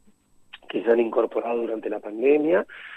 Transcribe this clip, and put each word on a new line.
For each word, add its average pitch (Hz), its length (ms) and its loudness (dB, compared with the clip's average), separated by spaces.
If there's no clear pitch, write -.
que 104 160 -6
se 113 80 0
han 117 100 6
incorporado 117 600 0
durante 110 300 -4
la 107 80 -6
pandemia, 147 680 2